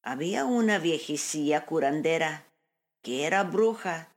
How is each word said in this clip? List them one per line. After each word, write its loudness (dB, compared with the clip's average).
Había -2
una 2
viejecilla 0
curandera, 0
que -4
era 2
bruja -2